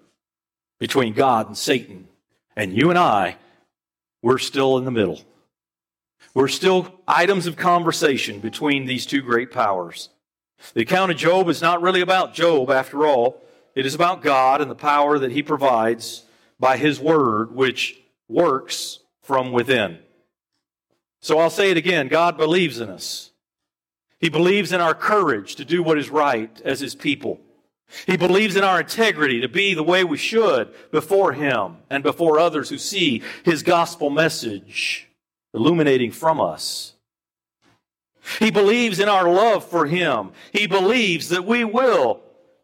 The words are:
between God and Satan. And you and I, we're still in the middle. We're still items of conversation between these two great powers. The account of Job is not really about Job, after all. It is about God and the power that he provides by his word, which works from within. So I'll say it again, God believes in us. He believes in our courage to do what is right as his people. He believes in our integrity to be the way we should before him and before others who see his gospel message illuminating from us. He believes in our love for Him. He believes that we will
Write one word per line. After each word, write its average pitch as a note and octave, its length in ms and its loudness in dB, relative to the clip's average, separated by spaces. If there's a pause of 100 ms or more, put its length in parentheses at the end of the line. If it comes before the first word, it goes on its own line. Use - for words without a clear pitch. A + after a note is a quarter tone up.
(800)
between A#2 340 0
God A#2 360 2
and G#2 100 -16
Satan. G2+ 480 -4 (480)
And G2+ 180 -4
you B2 160 4
and F3 120 4
I, G#2 380 2 (840)
we're B2 160 2
still C3+ 400 0
in B2+ 60 -6
the C3 80 -6
middle. F#2 300 -2 (1120)
We're C3+ 120 2
still F3+ 600 0
items F3 400 2
of D#3+ 80 -8
conversation E3 840 0
between C3+ 480 -4
these B2+ 200 -6
two C#3 160 -4
great A#2+ 280 -2
powers. F#2+ 600 -4 (640)
The A#2 100 0
account F#3 300 0
of C#3 60 -6
Job E3+ 320 2
is C#3+ 100 -2
not E3+ 220 0
really F3+ 180 2
about F3+ 320 0
Job, D#3 380 2
after C#3+ 360 0
all. B2+ 360 2 (320)
It C3 100 -4
is C3+ 100 -4
about F3 280 0
God C3+ 400 2
and C3 80 -6
the A2+ 60 -12
power D3 420 2
that C3 140 -4
he D3 100 -4
provides A#2+ 800 0 (360)
by B2+ 200 2
his C#3 200 0
word, B2 560 0
which B2+ 460 -4 (280)
works C#3 720 -2 (200)
from B2+ 320 -2
within. A2+ 460 0 (1200)
So D#3 180 0
I'll E3 120 4
say G3 200 0
it F3 60 2
again, D#3 320 0
God D#3+ 300 0
believes D#3 420 0
in A2 80 -10
us. - 440 -14 (880)
He E3 100 0
believes F3 420 2
in F3+ 80 0
our E3 140 2
courage D3 600 0
to C#3 100 -14
do F3 160 0
what D#3+ 160 2
is B2+ 100 -4
right C3 560 -2
as C3 160 -4
his A#2 140 -8
people. A#2 460 -6 (640)
He F#3 100 0
believes F3+ 400 2
in G3 80 2
our F#3 160 2
integrity D3+ 600 0
to C3 60 -4
be G3 260 -2
the D#3 80 -2
way F3 200 2
we D#3+ 140 -2
should F3 560 0 (180)
before D#3+ 440 2
him A#2+ 440 -4 (120)
and C#3 120 -4
before D3+ 360 2
others D#3 320 0
who C#3 80 -10
see D#3 440 -2 (220)
his E3 180 0
gospel E3+ 460 0
message C#3 1000 -4 (440)
illuminating C3+ 580 2
from D#3+ 300 0
us. - 520 -6 (1500)
He A3 120 2
believes G3+ 500 2
in G#3 80 0
our F#3+ 220 4
love G3 380 2
for E3 180 0
Him. C#3+ 460 -2 (200)
He G#3 140 -2
believes F#3+ 600 0
that F3+ 160 -2
we A#3 200 0
will G#3+ 560 2 (440)